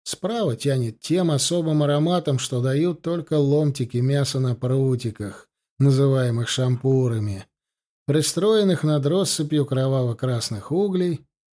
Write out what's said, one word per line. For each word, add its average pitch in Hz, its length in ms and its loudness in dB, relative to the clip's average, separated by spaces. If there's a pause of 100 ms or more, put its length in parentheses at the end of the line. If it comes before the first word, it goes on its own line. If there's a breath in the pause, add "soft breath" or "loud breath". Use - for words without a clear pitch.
Справа 190 520 -4
тянет 127 440 -2
тем 170 320 0
особым 156 500 0
ароматом, 151 560 0
что 123 240 -4
дают 151 400 0
только 165 380 -2
ломтики 143 580 0
мяса 139 420 0
на 127 160 0
прутиках, 123 920 -4 (300)
называемых 131 680 2
шампурами, 123 1000 0 (580)
пристроенных 180 760 2
над 151 240 2
россыпью 151 580 0
кроваво-красных 127 1080 -2
углей, 185 540 -2 (300)